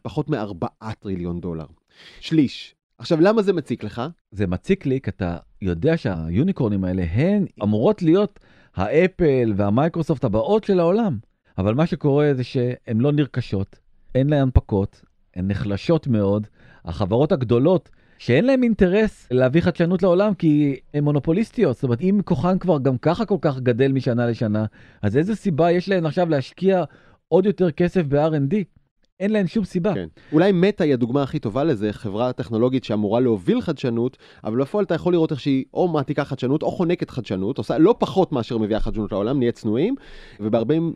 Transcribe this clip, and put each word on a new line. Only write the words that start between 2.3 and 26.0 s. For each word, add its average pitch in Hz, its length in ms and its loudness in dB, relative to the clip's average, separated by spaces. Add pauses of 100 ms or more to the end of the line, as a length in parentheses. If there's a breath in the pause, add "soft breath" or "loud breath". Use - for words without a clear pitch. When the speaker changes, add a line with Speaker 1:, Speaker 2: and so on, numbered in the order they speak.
Speaker 1:
עכשיו, 156 240 0
למה 214 200 4
זה 190 120 0
מציק 139 300 -4
לך? 107 180 -8 (300)
Speaker 2:
זה 101 160 -2
מציק 90 380 -2
לי, 131 160 -2
כי - 80 -6
אתה 87 280 -6 (240)
יודע 95 360 0
שהיוניקורנים 101 880 -2
האלה, 92 280 -2
הן 175 340 0 (180)
אמורות 110 380 0
להיות 185 380 2 (360 soft breath)
האפל 131 800 2
והמייקרוסופט 135 680 0
הבאות 117 400 0
של 190 160 2
העולם. 175 380 2 (400)
אבל 98 160 0
מה 151 120 2
שקורה 147 480 2
זה 127 100 -2
שהן 120 560 -2
לא 143 120 2
נרכשות, 127 680 -4 (360)
אין 135 140 2
להן 147 120 2
הנפקות, 107 600 0 (340)
הן 92 120 -4
נחלשות 101 600 -2
מאוד. 107 400 2 (380 soft breath)
החברות 107 460 0
הגדולות, 127 580 2 (280 soft breath)
שאין 139 280 2
להן 262 180 2
אינטרס 208 680 2
להביא 127 300 2
חדשנות 175 420 0
לעולם, 196 300 2
כי 147 460 2 (140)
הן 147 100 0
מונופוליסטיות. 160 720 0
זאת - 80 -6
אומרת, 120 180 0
אם 196 240 2
כוחן 180 340 0
כבר 170 200 2
גם 127 180 0
ככה 175 280 0
כל 190 160 0
כך 135 180 0
גדל 123 320 2
משנה 120 360 0
לשנה, 110 380 0 (360 soft breath)
אז 104 160 0
איזה 190 180 0
סיבה 170 360 0
יש 175 180 0
להן 185 160 0